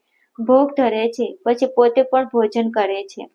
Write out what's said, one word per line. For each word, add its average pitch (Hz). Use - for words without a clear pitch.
ભોગ 277
ધરે 226
છે. 233
પછી 240
પોતે 247
પણ 262
ભોજન 233
કરે 196
છે. -